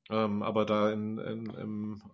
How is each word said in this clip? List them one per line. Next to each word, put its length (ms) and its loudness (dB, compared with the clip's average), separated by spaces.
Ähm, 320 2
aber 220 4
da 260 4
in, 280 -2
in, 300 -6
im 540 -6